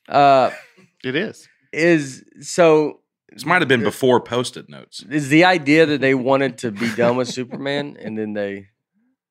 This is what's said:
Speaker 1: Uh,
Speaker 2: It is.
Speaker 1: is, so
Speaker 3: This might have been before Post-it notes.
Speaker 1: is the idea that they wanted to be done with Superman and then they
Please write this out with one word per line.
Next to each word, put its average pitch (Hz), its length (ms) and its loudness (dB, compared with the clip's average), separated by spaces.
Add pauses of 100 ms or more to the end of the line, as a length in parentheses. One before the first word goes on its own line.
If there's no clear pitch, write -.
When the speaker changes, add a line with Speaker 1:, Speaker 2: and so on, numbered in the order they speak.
Speaker 1:
Uh, 135 420 4 (540)
Speaker 2:
It 131 100 -6
is. 190 340 -8 (240)
Speaker 1:
is, 151 520 0 (160)
so 156 640 2 (300)
Speaker 3:
This - 140 -16
might 175 160 2
have 135 60 0
been 123 160 2
before 120 360 2
Post-it 120 480 -6
notes. - 400 -20
Speaker 1:
is 143 200 -6
the 156 160 4
idea 160 420 4
that 147 140 -2
they 135 140 2
wanted 131 440 -2
to 117 140 -6
be 110 240 -6
done 120 200 2
with 123 120 -4
Superman 139 760 -8
and 110 160 -10
then 107 140 -6
they 101 340 -8 (640)